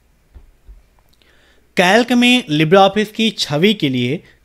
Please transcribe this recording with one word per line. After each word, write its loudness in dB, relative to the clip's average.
कैल्क 2
में 2
LibreOffice 2
की -4
छवि -2
के -4
लिए -4